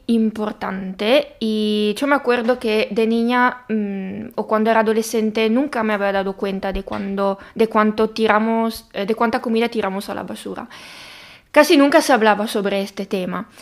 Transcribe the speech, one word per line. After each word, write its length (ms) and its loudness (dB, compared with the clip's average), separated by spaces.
importante 1300 0
y 580 0
yo 80 -2
me 100 4
acuerdo 440 0
que 320 0
de 160 0
niña, 520 2
mm, 640 -6
o 100 -4
cuando 260 2
era 100 4
adolescente 680 0
nunca 340 0
me 100 0
había 180 0
dado 240 -2
cuenta 380 -4
de 100 -6
cuando, 560 -4
de 140 4
cuánto 400 2
tiramos, 800 0
eh, 140 -6
de 100 -2
cuánta 260 0
comida 280 0
tiramos 400 -4
a 60 -8
la 80 -8
basura. 440 -12
Casi 260 6
nunca 240 6
se 100 2
hablaba 360 4
sobre 340 -2
este 240 -8
tema. 420 -6